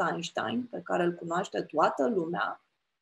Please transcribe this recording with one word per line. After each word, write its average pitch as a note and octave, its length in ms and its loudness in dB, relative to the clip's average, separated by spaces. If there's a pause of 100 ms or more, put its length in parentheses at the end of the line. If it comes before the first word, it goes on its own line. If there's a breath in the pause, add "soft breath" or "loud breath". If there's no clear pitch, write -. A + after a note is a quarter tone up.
(120)
Einstein, F3 600 -4
pe - 120 -8
care F3+ 200 2
îl F3 100 4
cunoaște F3 480 -2
toată F3+ 460 2
lumea, E3 540 -2 (400)